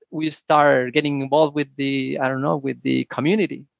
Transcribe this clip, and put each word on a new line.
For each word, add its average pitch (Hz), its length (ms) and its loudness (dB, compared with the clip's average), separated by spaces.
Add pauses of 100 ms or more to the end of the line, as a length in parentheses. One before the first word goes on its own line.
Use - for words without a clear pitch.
(100)
we 156 200 -4
start 143 640 2
getting 147 280 0
involved 143 320 2
with 147 220 -2
the, 139 440 -2
I 131 80 0
don't 131 140 -2
know, 156 140 0
with 135 260 -6
the 131 220 0
community, 147 640 -2 (140)